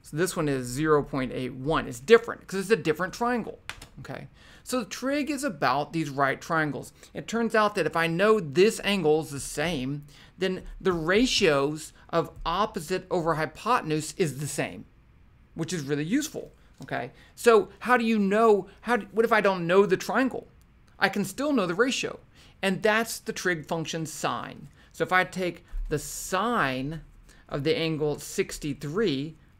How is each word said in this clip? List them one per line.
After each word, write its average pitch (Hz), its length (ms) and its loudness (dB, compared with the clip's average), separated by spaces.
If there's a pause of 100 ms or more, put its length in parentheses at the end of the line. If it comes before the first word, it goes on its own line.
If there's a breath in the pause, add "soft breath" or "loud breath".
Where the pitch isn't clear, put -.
So - 160 -14
this 180 200 0
one 156 120 0
is 131 180 -2
zero 147 360 2
point 135 320 -4
eight 127 200 -6
one. 131 340 -2
It's 117 120 -12
different - 460 4
'cause 190 140 -4
it's 185 100 -6
a 226 60 6
different 180 380 -2
triangle, 240 440 -4 (420)
okay? - 280 -12 (380 loud breath)
So 254 120 -2
the 226 80 -4
trig 277 420 -4
is 294 160 -4
about 147 480 0
these 160 160 -4
right 135 320 0
triangles. 151 540 -4 (180 loud breath)
It - 160 -10
turns 226 260 -2
out 208 200 4
that 175 100 2
if - 120 -2
I 165 100 2
know 202 340 4
this 180 420 4
angle 165 380 4
is 143 80 -6
the 139 100 -8
same, 147 680 -4 (340 loud breath)
then 185 240 -2 (180 loud breath)
the 185 120 4
ratios 160 1000 2 (160 loud breath)
of 165 220 0 (160)
opposite 185 640 -2
over 165 240 2
hypotenuse 156 800 -2
is 143 220 0
the 151 80 -6
same, 104 400 -6 (680)
which 160 160 -6
is 170 120 -4
really 147 220 -2
useful, 247 460 -4 (320 soft breath)
okay? 131 280 -8 (260 loud breath)
So 220 320 6 (120 loud breath)
how 240 180 2
do 233 60 0
you 226 140 2
know, 202 480 4 (140 loud breath)
how 233 160 0
do, 196 160 -8
what 226 140 2
if 220 60 0
I 214 100 6
don't 185 240 2
know 190 180 6
the 185 140 2
triangle? 226 500 -2 (500)
I 190 120 4
can 202 160 -2
still 294 260 -2
know 208 140 2
the 165 80 -2
ratio, 233 440 0 (440 soft breath)
and 190 200 0
that's 220 360 0
the 220 160 -8
trig 170 320 -2
function 160 400 -4
sine. - 640 -8 (240 soft breath)
So 160 120 -4
if 160 80 -2
I 185 120 4
take 180 380 -6 (280 loud breath)
the 151 80 0
sine 160 1040 -4 (480 soft breath)
of 139 140 -6
the 151 120 4
angle 151 420 -2
sixty-three, 151 1160 -4 (260 soft breath)